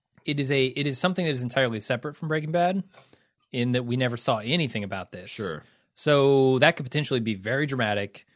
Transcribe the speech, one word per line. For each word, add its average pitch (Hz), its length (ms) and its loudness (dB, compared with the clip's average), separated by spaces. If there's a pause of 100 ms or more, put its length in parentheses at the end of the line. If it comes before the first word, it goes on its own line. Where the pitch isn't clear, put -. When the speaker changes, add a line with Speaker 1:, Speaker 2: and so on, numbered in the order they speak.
(240)
Speaker 1:
it 143 160 -2
is 135 120 -2
a, 135 140 4
it 143 220 -2
is 131 100 -2
something 180 260 0
that 160 60 2
is 127 120 -2
entirely 123 380 0
separate 143 360 -4
from 165 120 -8
Breaking 156 240 -2
Bad, 180 300 2 (680)
in 123 200 0
that 123 120 0
we 120 120 -2
never 123 200 0
saw 120 220 0
anything 120 460 -2
about 95 280 -8
this. 92 180 -14
Speaker 2:
Sure. 85 320 -6 (320)
Speaker 1:
So 139 640 4
that 156 180 4
could 147 80 -6
potentially 135 360 -2
be 110 140 -2
very 117 320 -4
dramatic, 107 680 -2